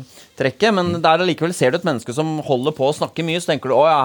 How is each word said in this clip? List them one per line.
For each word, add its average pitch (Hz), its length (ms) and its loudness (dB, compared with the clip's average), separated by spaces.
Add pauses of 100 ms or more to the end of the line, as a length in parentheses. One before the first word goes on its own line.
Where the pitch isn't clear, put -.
(380)
trekket, 208 360 0
men 175 280 0
der 165 200 4
allikevel 175 320 0
ser 135 180 2
du 156 60 0
et 180 80 -8
menneske 127 280 -4
som 156 280 -2
holder 139 320 -2
på 135 140 0
å 147 80 0
snakke - 260 -6
mye, 165 160 -2
så 175 140 -2
tenker 135 180 -4
du, 131 60 2
"Å 131 100 4
ja, 156 200 4